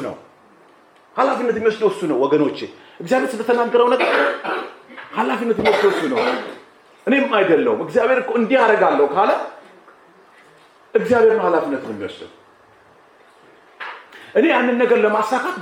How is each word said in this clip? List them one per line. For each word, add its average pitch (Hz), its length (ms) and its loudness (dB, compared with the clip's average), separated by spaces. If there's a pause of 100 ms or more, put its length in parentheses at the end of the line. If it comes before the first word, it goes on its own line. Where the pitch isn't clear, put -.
ነው። 117 140 -8 (1000)
ኃላፊነት 240 380 0
የሚወስደው 214 340 0
እሱ - 160 -6
ነው 147 140 0
ወገኖቼ። 147 400 0 (400)
እግዚአብሔር 254 320 -2
ስለተናገረው 240 580 0
ነገር 262 220 2 (1000)
ኃላፊነት 233 440 -2
የሚወስደው 202 340 2
እሱ - 180 -2
ነው፣ 226 120 -2 (880)
እኔም 262 260 2
አይደለሁም። 147 480 2
እግዚአብሔር 247 380 0
እኮ - 160 -6
እንዲህ 240 240 2
አደርጋለሁ 185 500 4
ካለ 208 220 0 (1600)
እግዚአብሔር 226 380 4
ነው 208 120 0
ኃላፊነቱን 156 460 -2
የሚወስደው። - 400 -12 (2000)
እኔ 226 120 4
ያንን 247 320 2
ነገር 233 200 2
ለማሳካት 214 640 0